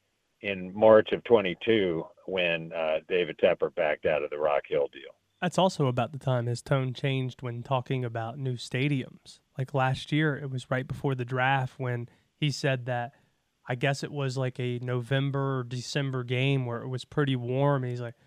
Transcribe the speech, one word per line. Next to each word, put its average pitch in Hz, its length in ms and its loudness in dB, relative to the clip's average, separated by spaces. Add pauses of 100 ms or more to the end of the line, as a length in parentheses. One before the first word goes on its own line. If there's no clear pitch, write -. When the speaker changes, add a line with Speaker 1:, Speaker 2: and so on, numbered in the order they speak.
(400)
Speaker 1:
in 92 340 -6
March 110 380 8
of 87 120 -2
twenty-two 95 800 2 (180)
when, 85 480 -2
uh, 80 340 0
David 87 320 0
Tepper 85 360 2
backed 78 320 0
out 76 160 2
of 73 80 -6
the 73 80 -8
Rock 73 280 2
Hill 73 260 0
deal. 67 200 -18 (300)
Speaker 2:
That's 180 160 -2
also 175 280 2
about 123 260 -2
the 139 60 -12
time 127 260 -2
his 120 160 -4
tone 131 320 -2
changed 131 480 -4
when 120 220 -8
talking 127 420 -2
about 113 340 -6
new 131 180 -4
stadiums. - 840 -4 (160)
Like 131 160 -6
last 131 400 0
year, 147 240 2
it 143 140 -8
was 131 200 -8
right 131 160 -2
before 135 280 -2
the 127 100 -4
draft 131 540 0
when 123 320 -4 (280)
he 151 120 2
said 135 360 -2
that, 123 280 -4 (520)
I 131 80 -2
guess 139 300 0
it - 80 -10
was 135 240 -4
like 131 240 -4
a 123 200 -2
November 135 800 -2
or - 20 -6
December 127 640 -4
game 131 420 2
where 117 160 -6
it 127 60 -8
was 127 180 -6
pretty 135 300 0
warm. 131 480 2
He's 123 180 -4
like, 117 140 -10 (100)